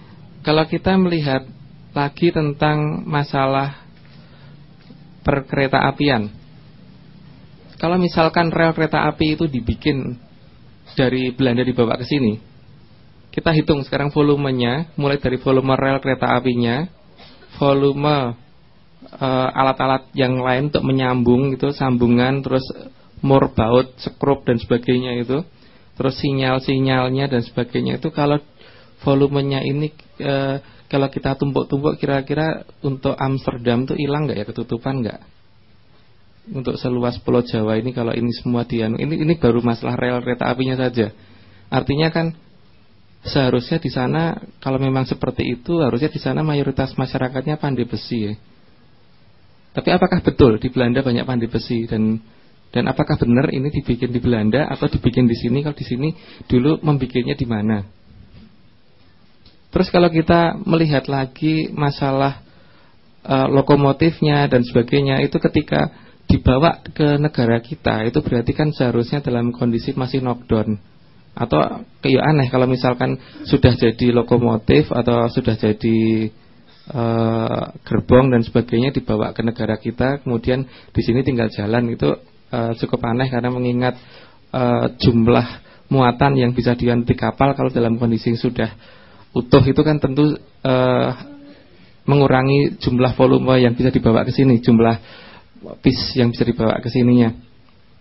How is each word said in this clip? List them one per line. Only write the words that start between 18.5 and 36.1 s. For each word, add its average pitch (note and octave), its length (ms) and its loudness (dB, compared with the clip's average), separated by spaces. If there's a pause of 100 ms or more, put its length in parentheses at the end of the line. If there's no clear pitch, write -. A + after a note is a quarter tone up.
eh, C3 380 0
alat-alat C3 640 0
yang B2+ 240 0
lain B2+ 320 0
untuk C#3 100 -2
menyambung C3 680 2
gitu, C#3 180 -2
sambungan, B2 680 0
terus C3 240 -2 (560)
murbaut, C3 800 2
sekrup - 480 -4
dan A#2+ 80 2
sebagainya B2 640 -2
itu, C3 240 -4 (480)
terus C3+ 240 -4
sinyal-sinyalnya C3 1120 0
dan B2 160 0
sebagainya B2+ 560 -4
itu, D#3+ 80 -4
kalau D3 320 0 (640)
volumenya C#3 560 2
ini, C#3+ 320 -4 (240)
eh, C#3 400 -2 (320)
kalau C#3 240 0
kita C3+ 240 -4
tumpuk-tumpuk C#3 640 -2
kira-kira C#3+ 640 -4 (160)
untuk C3+ 320 -4
Amsterdam B2+ 720 -2
tuh C3 80 -6
hilang D3 320 -2
nggak A2 160 -4
ya, G#2 80 -8
ketutupan A#2 560 -6
nggak? - 160 -8 (1300)